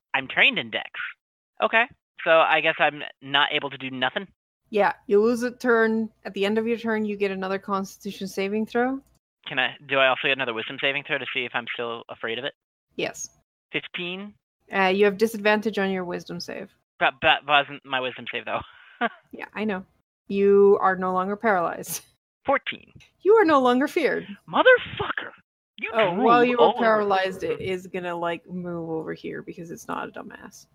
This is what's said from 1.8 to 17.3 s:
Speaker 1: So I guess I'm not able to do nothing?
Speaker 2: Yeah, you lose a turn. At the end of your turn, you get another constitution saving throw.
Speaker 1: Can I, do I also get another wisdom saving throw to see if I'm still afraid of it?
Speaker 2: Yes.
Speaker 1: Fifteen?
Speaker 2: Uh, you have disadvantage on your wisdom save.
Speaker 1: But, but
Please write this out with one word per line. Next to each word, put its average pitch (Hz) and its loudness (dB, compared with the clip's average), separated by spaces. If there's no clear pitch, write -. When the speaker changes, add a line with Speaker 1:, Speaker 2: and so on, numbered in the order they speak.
Speaker 1:
So 175 2
I 160 6
guess 160 0
I'm 147 0
not 139 2
able 143 -4
to 135 -14
do 131 -10
nothing? 131 -4
Speaker 2:
Yeah, 202 2
you 202 4
lose 233 2
a 247 -2
turn. 226 2
At 202 -12
the 196 -2
end 214 0
of 220 -2
your 233 0
turn, 220 -2
you 208 -4
get 202 -2
another 190 -4
constitution 196 -6
saving 196 -4
throw. 254 -2
Speaker 1:
Can 135 -4
I, 127 -2
do 135 0
I 135 6
also 127 0
get 143 2
another 131 -4
wisdom 110 -8
saving 139 -2
throw 151 -2
to 127 -10
see 131 -4
if 120 -10
I'm 120 -4
still 117 -8
afraid 117 -8
of 127 -8
it? 143 -8
Speaker 2:
Yes. - -8
Speaker 1:
Fifteen? 180 -10
Speaker 2:
Uh, 196 2
you 196 4
have 202 2
disadvantage 214 0
on 196 0
your 185 -4
wisdom 175 -10
save. - -14
Speaker 1:
But, 147 2
but 147 2